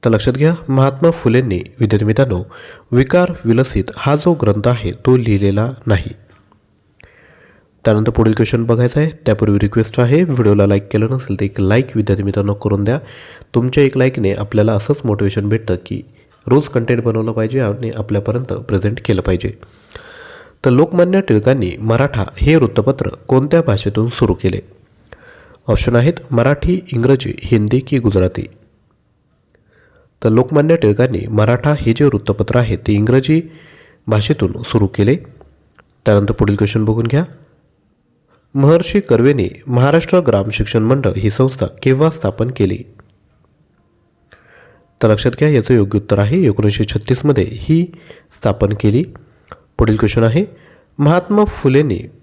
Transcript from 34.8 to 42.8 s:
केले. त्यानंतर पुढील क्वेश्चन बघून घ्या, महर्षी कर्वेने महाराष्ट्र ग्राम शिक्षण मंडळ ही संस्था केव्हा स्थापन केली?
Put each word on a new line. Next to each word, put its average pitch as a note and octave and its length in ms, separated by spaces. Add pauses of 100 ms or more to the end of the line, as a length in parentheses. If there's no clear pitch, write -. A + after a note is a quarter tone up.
केले. G#2+ 280 (920)
त्यानंतर G#2 260
पुढील G#2 240
क्वेश्चन G#2+ 280
बघून A2 220
घ्या, C#3 180 (1300)
महर्षी D#3+ 460
कर्वेने B2 480 (200)
महाराष्ट्र C#3+ 580
ग्राम G#2 240
शिक्षण A2 320
मंडळ A2+ 340
ही G2+ 140
संस्था C3 360 (160)
केव्हा C3+ 280
स्थापन B2 460
केली? G#2 220 (2250)